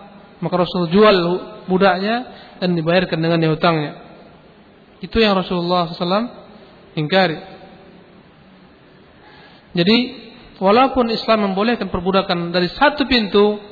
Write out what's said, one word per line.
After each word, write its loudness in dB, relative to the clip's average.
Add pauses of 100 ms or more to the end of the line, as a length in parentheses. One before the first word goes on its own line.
(400)
Maka -4
Rasul -2
jual 6 (520)
budaknya 0 (320)
dan 0
dibayarkan 0
dengan 0 (120)
hutangnya. 0 (1120)
Itu -2
yang 2
Rasulullah -2
sallallahu -
alaihi -14
wasallam -2 (720)
ingkari. 0 (2250)
Jadi, 2 (580)
walaupun 2
Islam 0
membolehkan -2
perbudakan -2
dari -2
satu 2
pintu, 2 (120)